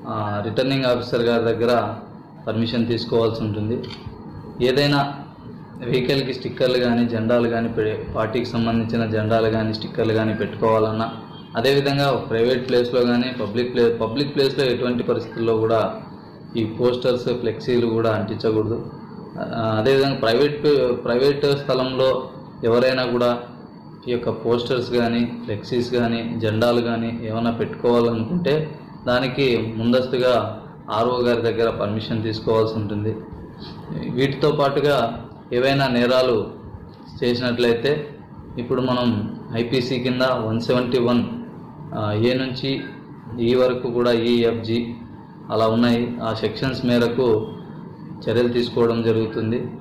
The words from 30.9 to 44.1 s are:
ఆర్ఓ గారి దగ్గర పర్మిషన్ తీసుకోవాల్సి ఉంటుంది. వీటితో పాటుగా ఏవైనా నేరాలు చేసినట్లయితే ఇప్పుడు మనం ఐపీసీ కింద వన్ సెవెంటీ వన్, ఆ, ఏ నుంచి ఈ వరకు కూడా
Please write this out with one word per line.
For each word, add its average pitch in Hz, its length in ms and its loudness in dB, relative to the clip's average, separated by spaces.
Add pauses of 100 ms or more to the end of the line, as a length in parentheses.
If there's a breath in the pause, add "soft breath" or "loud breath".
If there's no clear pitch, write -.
ఆర్ఓ 120 320 0
గారి 120 200 2
దగ్గర 113 280 2
పర్మిషన్ 107 520 -2
తీసుకోవాల్సి 110 520 0
ఉంటుంది. 104 420 -2 (920 loud breath)
వీటితో 127 400 2
పాటుగా 139 760 2 (280)
ఏవైనా 135 360 2
నేరాలు 123 600 2 (760)
చేసినట్లయితే 120 840 0 (500)
ఇప్పుడు 123 220 -2
మనం 123 580 0 (160)
ఐపీసీ 123 440 0
కింద 127 240 0
వన్ 117 380 0
సెవెంటీ 123 380 2
వన్, 120 260 4 (720)
ఆ, 107 180 -2
ఏ 117 220 2
నుంచి 131 460 -2 (600)
ఈ 117 140 4
వరకు 127 360 2
కూడా 120 220 2